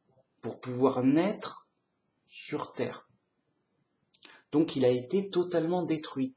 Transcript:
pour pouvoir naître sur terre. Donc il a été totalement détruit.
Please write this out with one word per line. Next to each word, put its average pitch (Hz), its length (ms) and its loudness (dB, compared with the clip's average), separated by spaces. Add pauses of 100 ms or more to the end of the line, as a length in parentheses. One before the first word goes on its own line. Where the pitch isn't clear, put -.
(400)
pour 113 200 -8
pouvoir 127 420 2
naître 156 640 2 (600)
sur - 460 -6
terre. - 360 -6 (1400)
Donc 156 240 2
il 127 80 2
a 123 40 6
été 180 420 0
totalement 175 520 0
détruit. 147 540 -4